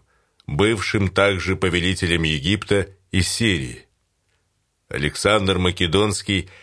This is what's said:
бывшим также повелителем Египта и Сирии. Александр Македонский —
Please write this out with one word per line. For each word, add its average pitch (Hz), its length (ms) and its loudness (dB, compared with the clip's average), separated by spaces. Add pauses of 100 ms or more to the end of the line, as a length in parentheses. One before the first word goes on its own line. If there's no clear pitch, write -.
(480)
бывшим 101 640 0
также 92 480 2
повелителем 87 680 0
Египта 87 720 -2 (160)
и 92 120 0
Сирии. 82 640 -2 (1000)
Александр 95 680 0
Македонский — 90 920 0 (140)